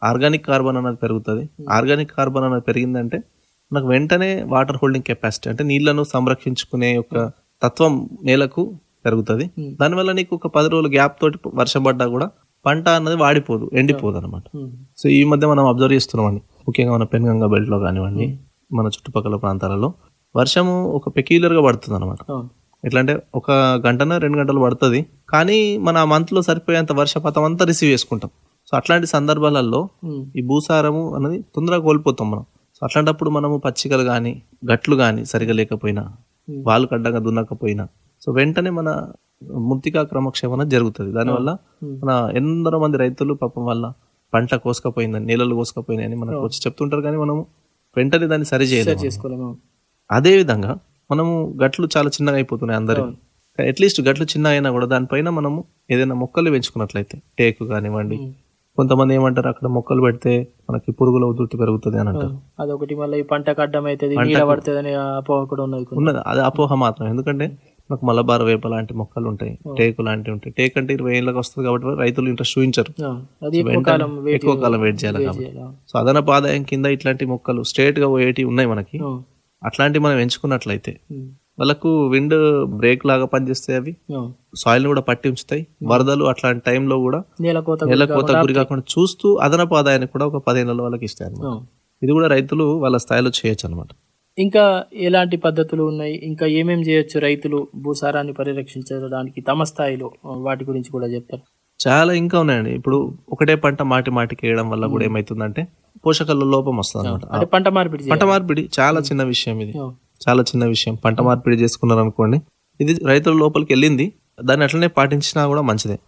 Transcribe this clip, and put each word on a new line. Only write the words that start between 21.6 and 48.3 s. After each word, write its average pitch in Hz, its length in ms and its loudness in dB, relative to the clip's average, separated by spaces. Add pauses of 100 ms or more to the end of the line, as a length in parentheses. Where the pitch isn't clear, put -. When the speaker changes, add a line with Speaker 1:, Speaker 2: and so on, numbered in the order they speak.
Speaker 1:
పడుతుంది 113 340 2
అనమాట. 95 240 -4 (100)
Speaker 2:
అవును. 127 200 -8 (340)
Speaker 1:
ఎట్లా 127 160 0
అంటే 135 140 2 (220)
ఒక 135 160 -2 (340)
గంటన 139 320 2
రెండు 147 200 0
గంటలు 139 220 2
పడుతుంది, 131 460 2 (240)
కానీ 180 280 2 (200)
మన 170 200 2
ఆ 160 80 4
మంత్ 156 280 2
లో 180 80 2
సరిపోయేంత 165 500 0
వర్షపాతం 151 520 0
అంతా 170 220 2
రిసీవ్ 165 260 2
చేసుకుంటాం. 117 380 -2 (360)
So - 100 -6
అట్లాంటి 170 320 2
సందర్భాలలో 147 760 2 (240)
Speaker 2:
Hmm. 147 160 -8 (140)
Speaker 1:
ఈ 127 60 -4
భూసారము 151 760 0
అనేది 143 220 -2 (180)
తొందరగా 170 240 0
కోల్పోతాం 151 520 2
మనం. 107 140 -6 (280)
So - 100 -20
అట్లాంటప్పుడు 151 460 0
మనము 147 280 0
పచ్చికలు 135 460 -2
కానీ 120 380 -2 (240)
గట్లు 120 300 2
కానీ 113 300 2
సరిగా 113 280 0
లేకపోయినా, 107 500 -2 (440)
Speaker 2:
Hmm. 143 180 -10
Speaker 1:
వాళ్ళు 123 220 4
కడ్డంగా 117 320 -2
దున్నకపోయినా, 110 680 -2 (360)
so 123 140 -4
వెంటనే 160 340 2
మన 165 200 -4 (680)
మృత్తికా 135 460 -2
క్రమక్షేమణ 131 600 -4
జరుగుతుంది. 113 480 0
దానివల్ల 123 400 0
Speaker 2:
Hmm. 147 500 -12
Speaker 1:
మన 135 100 0 (240)
ఎందరో 160 440 0
మంది 151 180 2
రైతులు 127 360 0
పాపం 127 320 -6
వల్ల 117 200 -2 (480)
పంట 123 220 2
కోసుకపోయిందని, 113 720 -4
నేలలు 120 300 0
కోసుకపోయినాయని 113 600 -4
మనకు 117 220 -6
Speaker 2:
Hmm. 135 80 -4
Speaker 1:
వచ్చి - 140 -8
చెప్తుంటారు, 147 420 -4
కానీ 147 160 -2
మనము 151 240 -2 (540)
వెంటనే 156 320 2
దాన్ని 156 180 0